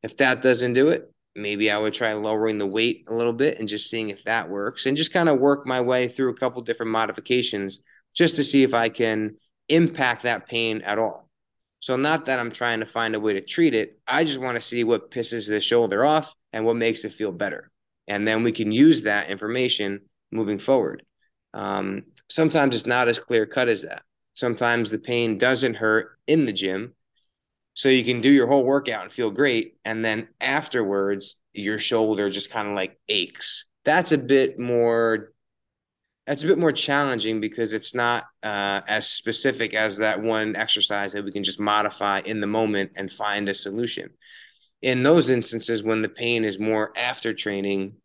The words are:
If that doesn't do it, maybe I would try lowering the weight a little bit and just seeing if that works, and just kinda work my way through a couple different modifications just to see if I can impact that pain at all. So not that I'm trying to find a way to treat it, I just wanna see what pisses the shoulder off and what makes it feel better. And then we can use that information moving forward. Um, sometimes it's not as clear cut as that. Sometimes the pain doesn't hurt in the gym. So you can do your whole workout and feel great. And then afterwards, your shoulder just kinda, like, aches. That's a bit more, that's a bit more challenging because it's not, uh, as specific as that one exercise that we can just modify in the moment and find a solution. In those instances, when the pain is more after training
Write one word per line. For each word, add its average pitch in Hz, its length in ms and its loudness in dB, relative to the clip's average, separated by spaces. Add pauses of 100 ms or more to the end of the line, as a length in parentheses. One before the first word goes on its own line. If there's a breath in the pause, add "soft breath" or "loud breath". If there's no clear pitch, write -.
If - 160 -12
that 127 240 2
doesn't 123 320 4
do 135 140 6
it, - 220 0 (240)
maybe 104 360 0
I 104 80 2
would 107 160 0
try 113 180 0
lowering 107 460 0
the 101 80 -2
weight 113 420 0
a 110 60 -6
little 117 180 0
bit 135 260 0
and 110 80 -6
just 104 240 -2
seeing 110 200 -4
if 98 140 -12
that 107 240 -2
works, 101 380 -6
and 135 100 0
just 160 160 -2
kinda 160 220 4
work 139 320 2
my 127 140 0
way 123 260 2
through 123 240 -2
a 113 60 -10
couple 123 260 -4
different 113 300 -4
modifications 107 880 -2 (340 soft breath)
just 165 220 2
to 143 80 2
see 135 180 4
if 117 100 4
I 117 160 2
can 107 480 -2 (320)
impact 139 540 2
that 117 240 -2
pain 113 360 -2
at 104 160 -2
all. 107 300 -4 (520)
So 127 160 -4
not 156 300 0
that 131 120 0
I'm 117 140 -6
trying 117 280 -2
to 110 60 -4
find 113 280 -2
a 107 60 -2
way 107 120 0
to 98 80 -2
treat 156 340 2
it, 107 320 -2
I 143 180 2
just 139 140 -2
wanna 123 220 -4
see 120 240 -4
what - 260 0
pisses 113 380 -6
the 104 120 0
shoulder 117 440 2
off 151 280 2 (200)
and 110 120 -4
what 117 120 2
makes 113 280 -2
it - 80 -8
feel 104 200 -4
better. 95 380 -8 (360)
And 104 220 -2
then 110 160 0
we 117 80 2
can 107 180 -2
use 135 320 6
that 104 260 0
information 104 720 -2 (280)
moving 104 280 -2
forward. 123 460 0 (480)
Um, 98 520 -4 (240)
sometimes 151 460 4
it's 113 120 -2
not 123 220 2
as 117 100 2
clear 110 280 0
cut 127 220 0
as 104 140 0
that. - 200 -14 (320)
Sometimes 117 560 0
the 110 80 -4
pain 117 400 0
doesn't 123 360 2
hurt 110 520 0
in 156 180 4
the 113 80 0
gym. 95 420 -4 (800)
So - 140 0
you 131 160 4
can 120 160 0
do 131 100 4
your 135 160 8
whole 135 180 4
workout 127 400 0
and 101 80 -16
feel 113 180 -2
great. 117 540 0
And 113 200 -4
then 110 240 -2 (120)
afterwards, 101 960 -2 (160)
your 104 260 -6
shoulder 107 520 0
just 98 220 -6
kinda, 104 200 -6
like, 95 260 -6 (100)
aches. - 580 -2 (180)
That's 165 280 2
a 147 60 4
bit 131 400 2
more, 117 760 2 (920)
that's 143 180 -4
a - 20 0
bit 180 120 4
more 165 140 2
challenging 123 680 0
because 110 320 -4
it's 107 220 -6
not, 120 300 0 (180)
uh, 101 440 -2
as 107 220 -2
specific 117 640 -2
as 107 240 0
that 107 240 0
one 110 340 -2
exercise 101 560 -2
that 101 120 -6
we 98 80 -8
can 101 120 -6
just 95 160 -4
modify 104 640 0
in 107 160 -4
the 101 60 -2
moment 104 500 0
and 95 160 -8
find 104 360 -4
a 95 60 -4
solution. 101 560 -6 (720 loud breath)
In 127 200 0
those 143 280 6
instances, 113 520 0
when 110 200 0
the 107 60 -2
pain 117 360 -2
is 98 140 -4
more 110 380 -2
after 120 360 -4
training 98 600 -4 (100)